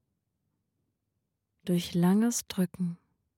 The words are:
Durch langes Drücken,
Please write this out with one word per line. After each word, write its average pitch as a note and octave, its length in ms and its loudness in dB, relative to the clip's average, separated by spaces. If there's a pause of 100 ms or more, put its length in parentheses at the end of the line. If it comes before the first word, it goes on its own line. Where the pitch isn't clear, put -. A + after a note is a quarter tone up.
(1600)
Durch F3 300 -2
langes G3 520 2
Drücken, F3+ 520 -4 (400)